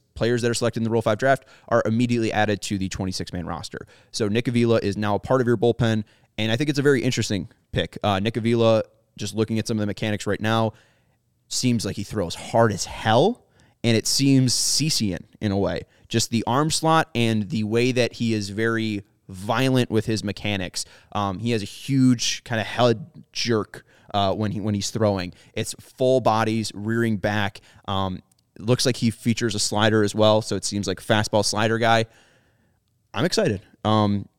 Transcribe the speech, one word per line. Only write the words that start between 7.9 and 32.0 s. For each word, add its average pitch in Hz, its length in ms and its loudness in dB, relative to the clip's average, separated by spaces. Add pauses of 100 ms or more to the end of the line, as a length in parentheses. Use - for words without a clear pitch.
Uh, 98 160 2
Nick 113 180 -2
Avila, 113 460 2 (320)
just 101 200 -10
looking 110 240 0
at - 80 -4
some 113 100 -2
of 107 40 -2
the 104 40 -2
mechanics 104 400 -4
right 101 160 -2
now, 113 320 2 (760)
seems 120 380 0
like 92 100 -6
he 101 80 -6
throws 95 320 -6
hard 117 360 2
as - 140 -6
hell, 151 600 2 (380)
and 113 140 4
it 104 100 -2
seems 135 460 4
Cecean 113 720 -2 (180)
in 107 100 0
a 98 60 0
way. 87 260 -2 (240)
Just 113 220 -2
the 113 180 0
arm 143 240 0
slot 160 420 2
and 113 360 0
the 110 140 -2
way 117 280 2
that 120 220 0
he 113 200 0
is 104 160 -4
very 110 540 -2 (260)
violent 117 640 0
with 107 140 2
his 110 180 -2
mechanics. 98 640 -6 (260)
Um, 98 280 -4
he 117 120 -2
has 110 100 0
a 101 40 -8
huge 127 800 0
kinda 110 200 -4
head 117 420 0 (280)
jerk, - 520 -4 (300)
uh, 98 180 2
when 104 180 -2
he, 107 100 -6
when 107 120 -2
he's 101 160 -4
throwing. 98 440 -2 (200)
It's - 260 -8
full 131 420 0
bodies, 110 520 0
rearing 113 440 0
back. 104 440 -2 (260)
Um, 95 360 -4 (360)
looks 113 280 0
like 123 80 0
he 117 160 0
features 117 420 -2
a 104 60 -4
slider 107 420 2
as 101 140 0
well, 107 260 4
so - 140 -4
it 92 100 -4
seems 101 220 -4
like 92 120 -4
fastball 107 460 0
slider 110 320 0
guy. 113 280 4 (1080)